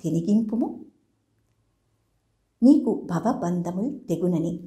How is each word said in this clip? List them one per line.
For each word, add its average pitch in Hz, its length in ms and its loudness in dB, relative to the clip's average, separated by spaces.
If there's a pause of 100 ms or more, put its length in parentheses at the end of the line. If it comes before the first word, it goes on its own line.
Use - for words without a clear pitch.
తినిగింపుము, 208 840 0 (1800)
నీకు 247 480 4
భవబంధములు 180 800 -2 (200)
తెగునని" 170 580 -2